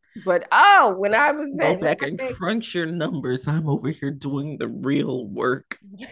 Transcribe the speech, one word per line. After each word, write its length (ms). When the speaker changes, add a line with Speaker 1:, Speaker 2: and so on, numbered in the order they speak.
Speaker 1:
But, 260
oh, 460
when 180
I 160
was 260
Speaker 2:
Go 80
Speaker 1:
at, 140
Speaker 2:
back 220
Speaker 1:
when 60
I 20
Speaker 2:
and 100
Speaker 1:
think 160
Speaker 2:
crunch 400
your 120
numbers. 600
I'm 220
over 200
here 220
doing 460
the 100
real 600
work. 520